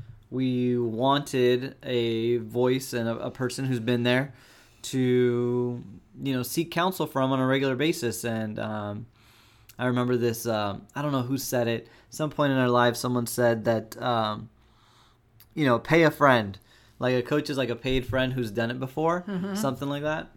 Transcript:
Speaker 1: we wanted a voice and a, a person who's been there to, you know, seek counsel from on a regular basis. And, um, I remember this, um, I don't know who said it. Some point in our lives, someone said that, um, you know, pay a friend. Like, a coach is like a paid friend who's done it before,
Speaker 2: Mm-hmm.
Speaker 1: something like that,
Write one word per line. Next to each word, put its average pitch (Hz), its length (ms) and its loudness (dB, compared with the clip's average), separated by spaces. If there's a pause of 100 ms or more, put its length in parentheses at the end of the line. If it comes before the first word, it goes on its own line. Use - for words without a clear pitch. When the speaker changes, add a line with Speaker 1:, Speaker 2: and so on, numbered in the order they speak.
(320)
Speaker 1:
we 123 480 0
wanted 127 1040 2
a 117 540 0
voice 123 560 0
and 117 140 -2
a, 117 120 -2
a 127 120 -6
person 131 340 -4
who's 127 140 0
been 120 220 0
there 127 320 2 (580)
to, 123 920 2 (380)
you 139 120 -2
know, 127 100 -2
seek 165 280 -4
counsel 170 360 0
from 135 240 0
on 135 80 2
a 131 60 2
regular 135 300 2
basis. 131 480 -2
And, 110 360 -4
um, 107 460 -6 (760)
I 123 60 -2
remember 123 320 0
this, 117 280 0
um, 104 380 -2 (120)
I 139 60 -6
don't 147 100 -2
know 135 120 0
who 131 140 -2
said 123 300 -2
it. 113 200 -2 (220)
Some 156 200 -4
point 143 220 0
in 131 80 2
our 127 100 2
lives, 120 300 4
someone 123 260 -2
said 117 400 2
that, 113 360 -2
um, 113 480 -2 (1080)
you 156 100 2
know, 120 140 4
pay 160 240 4
a 151 80 6
friend. 120 460 4 (420)
Like, 127 160 2
a 123 80 2
coach 147 260 -2
is 139 80 -4
like 123 120 0
a 117 60 -2
paid 131 300 -2
friend 131 260 0
who's 123 200 -4
done 113 180 0
it 127 100 -6
before, 160 480 -2
Speaker 2:
Mm-hmm. 190 280 -4
Speaker 1:
something 139 340 -2
like 143 140 -4
that, 156 340 -4